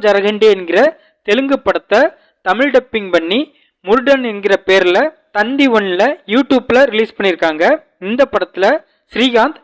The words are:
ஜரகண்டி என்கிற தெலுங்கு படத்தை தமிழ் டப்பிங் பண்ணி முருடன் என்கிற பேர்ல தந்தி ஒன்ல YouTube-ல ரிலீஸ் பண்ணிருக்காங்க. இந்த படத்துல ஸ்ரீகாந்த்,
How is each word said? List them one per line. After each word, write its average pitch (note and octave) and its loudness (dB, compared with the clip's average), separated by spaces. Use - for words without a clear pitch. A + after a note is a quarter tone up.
ஜரகண்டி G#3 0
என்கிற F3 -2
தெலுங்கு C4+ 0
படத்தை - 0
தமிழ் B3 0
டப்பிங் A3 -2
பண்ணி E3+ -2
முருடன் B3+ 0
என்கிற G3+ -2
பேர்ல F#3 2
தந்தி C4 0
ஒன்ல F#3+ -2
YouTube-ல B3+ 2
ரிலீஸ் A3 -2
பண்ணிருக்காங்க. E3 -2
இந்த A#3+ 0
படத்துல F#3 -4
ஸ்ரீகாந்த், A#3+ 0